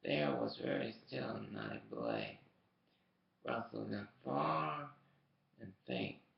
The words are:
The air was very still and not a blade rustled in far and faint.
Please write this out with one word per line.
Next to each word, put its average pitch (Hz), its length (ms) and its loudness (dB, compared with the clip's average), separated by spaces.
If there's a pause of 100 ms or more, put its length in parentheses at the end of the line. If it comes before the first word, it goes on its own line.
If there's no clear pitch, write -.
The 50 80 -2
air 147 240 6
was 120 220 2
very - 360 0 (140)
still 123 300 -2
and 107 160 -6
not 107 200 -4
a 110 220 -8
blade 57 440 0 (1040)
rustled 113 480 -2
in 104 160 -4 (160)
far 151 680 2 (720)
and 104 120 -10 (140)
faint. 98 300 0 (200)